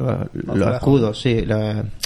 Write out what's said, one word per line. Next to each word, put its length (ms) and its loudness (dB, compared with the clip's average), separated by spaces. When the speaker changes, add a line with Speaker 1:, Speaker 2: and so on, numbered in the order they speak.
Speaker 1:
los 160 -8
Speaker 2:
Azulejos. 260 2
Speaker 1:
escudos, 440 2
sí, 280 0
la-, 360 -2